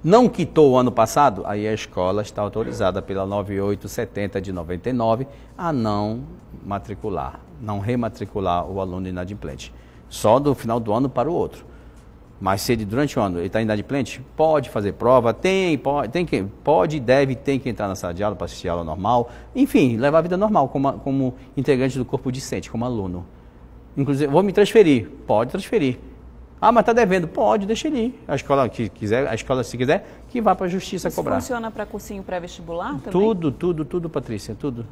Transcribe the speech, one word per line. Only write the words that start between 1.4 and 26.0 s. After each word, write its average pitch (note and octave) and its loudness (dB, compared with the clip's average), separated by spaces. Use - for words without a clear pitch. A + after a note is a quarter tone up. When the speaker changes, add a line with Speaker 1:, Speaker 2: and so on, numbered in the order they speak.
Speaker 1:
aí G#2 -4
a A2 0
escola G2 -2
está - -8
autorizada G#2 -2
pela F#2+ -4
nove G2+ -2
oito G2+ -2
setenta G2+ -4
de F#2+ -8
noventa F2 -6
e B2+ -2
nove A#2 0
a E3+ -2
não A2 -2
matricular, G2 -8
não G#2 -6
rematricular G2+ -2
o G2 -6
aluno F#2 -4
inadimplente. F2+ -10
Só A2 4
do D3 2
final A#2 -2
do A2 -2
ano C3 0
para C3 -2
o - -4
outro. - -4
Mas G2 0
se B2+ 0
ele, A2 0
durante C3 -2
o A#2 2
ano, F2+ -2
ele F2+ -4
tá A2 0
inadimplente, A2+ -4
pode D#3 2
fazer G2+ -2
prova, A#2 4
tem, F#3 2
pode, C#3 -2
tem F3 -2
que, A#2 0
pode D#3+ 4
e C#3+ -2
deve, C3 4
tem C3+ -2
que C3 -4
entrar G#2 -4
na F#2+ -4
sala F2+ -6
de F2+ -4
aula G#2 0
para F2 -6
assistir - -8
a E2+ 0
aula E2+ -2
normal, G2 0
enfim, G#3 4
levar C#3+ 4
a D#3 6
vida F3 -2
normal F#3+ 2
como, C3+ 0
como C3 -2
integrante C3 2
do B2 -2
corpo C3 -4
discente, B2+ -8
como A#2 -4
aluno. F#2+ -4
Inclusive, C#3 0
vou E3 6
me G3 0
transferir, G3 6
pode A#2+ 2
transferir. F3 -2